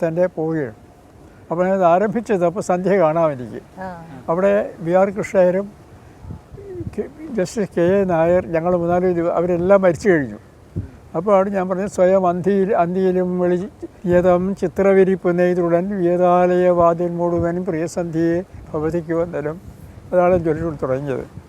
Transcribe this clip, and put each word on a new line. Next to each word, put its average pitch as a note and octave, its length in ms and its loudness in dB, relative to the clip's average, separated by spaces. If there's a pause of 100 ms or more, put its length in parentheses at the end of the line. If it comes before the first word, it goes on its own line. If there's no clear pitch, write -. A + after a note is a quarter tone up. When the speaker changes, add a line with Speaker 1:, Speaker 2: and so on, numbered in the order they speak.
Speaker 1:
തന്നെ F3 200 0
പോവുകയാണ്. D#3+ 600 -6 (640)
അപ്പോൾ F3+ 160 0
ഞാനത് F#3+ 160 2
ആരംഭിച്ചത്, F#3 640 2
അപ്പോൾ F3 160 -2
സന്ധ്യ F#3 380 0
കാണാം D#3+ 320 2
എനിക്ക്. B2 500 -12
Speaker 2:
ആ. F3 240 -14 (240)
Speaker 1:
അവിടെ G3 500 0
വി E3 120 -6
ആർ F#3+ 180 4
കൃഷ്ണയ്യരും F#3+ 640 0 (1300)
കെ-, D4+ 360 -10
ജസ്റ്റിസ് G3 440 -4
കെ F3 40 2
എ F#3+ 220 2
നായർ, F3 440 2
ഞങ്ങൾ E3+ 280 0
മൂന്നാല് F3+ 400 0
ദിവ-, E3+ 160 0
അവരെല്ലാം F3+ 500 0
മരിച്ചു F3+ 280 0
കഴിഞ്ഞു. C3 280 0 (800)
അപ്പോഴാണ് G3 320 2
ഞാൻ F#3+ 200 -4
പറഞ്ഞത്, F#3+ 180 -4
"സ്വയം F#3 400 2
അന്തിയിൽ, F#3+ 480 0
അന്തിയിലും F3+ 640 0
വെളിയതം F3+ 1160 0
ചിത്രവിരിപ്പ് F#3+ 840 2
നെയ്തുടൻ F3+ 600 0
വേദാലയ F3+ 680 4
വാതിൽ F3 420 2
മുഴുവൻ E3+ 540 -2
പ്രിയസന്ധ്യയെ E3+ 800 -2 (300)
ഭവതിക്ക് D#3+ 400 -4
വന്ദനം." E3 480 -4 (520)
അതാണ് F3+ 200 4
ഞാൻ F3 100 2
ചൊല്ലിക്കൊണ്ട് D#3+ 400 -4
തുടങ്ങിയത്. C3 440 -4 (220)